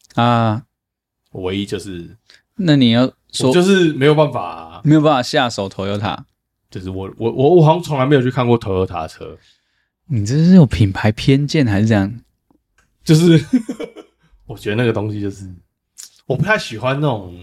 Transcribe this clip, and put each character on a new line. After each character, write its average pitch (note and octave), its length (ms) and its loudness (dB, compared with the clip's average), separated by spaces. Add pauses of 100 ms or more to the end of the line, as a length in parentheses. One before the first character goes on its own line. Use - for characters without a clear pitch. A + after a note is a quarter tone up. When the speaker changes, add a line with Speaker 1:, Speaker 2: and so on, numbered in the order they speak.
(160)
Speaker 1:
啊。 A#2 460 0 (680)
Speaker 2:
唯 F#2+ 260 -6
一 G2+ 80 -4
就 G2+ 140 -8
是， F2 360 -14 (420)
Speaker 1:
那 E3 180 0
你 B2 160 4
要 B2 200 0 (200)
说， C3+ 180 -2
Speaker 2:
我 C3 40 2
就 F3+ 100 4
是 F#3 300 2
没 C3+ 120 -2
有 D3+ 80 6
办 D3 180 2
法 A#2+ 120 -8
啊。 E2 400 -14
Speaker 1:
没 D3 100 4
有 D#3 80 4
办 D3+ 100 4
法 B2+ 120 0
下 C3+ 260 -2
手 G2 180 -6
Toyota。 G2+ 520 -6 (500)
Speaker 2:
就 G#2+ 100 -14
是 F#2 120 -12
我， F#2+ 260 -10
我， A2+ 140 -4
我， C#3+ 240 4
我 E3 100 6
好 D#3 80 6
像 F3 80 -4
从 D3+ 160 -6
来 C3 80 2
没 D3 80 2
有 C3+ 80 4
去 B2 80 0
看 B2+ 160 -2
过 A#2+ 140 2
Toyota F#2+ 420 -4
的 D#2 60 -8
车。 D#2 280 -18 (720)
Speaker 1:
你 A2+ 160 -2
这 A2+ 120 -4
是 E3 180 4
有 F3+ 100 10
品 G#2+ 280 2
牌 A2 200 -2
偏 C#3 360 0
见 C#3+ 180 0
还 G2+ 160 0
是 A2 60 0
怎 A2 100 2
样？ G2 160 -2 (880)
Speaker 2:
就 E3 120 2
是， E3 280 4 (500)
<laughs> - 520 -20
我 G#2+ 120 -16
觉 G#2+ 120 -10
得 G#2 60 -2
那 A#2+ 80 0
个 A2+ 100 2
东 G#2+ 180 -4
西 G#2 80 -8
就 G2+ 100 -6
是， G2 160 -14 (800)
我 - 100 -4
不 E3 80 0
太 G#3 140 -2
喜 A#2 200 -10
欢 B2+ 220 -4
那 D3+ 80 -2
种 G2 360 -6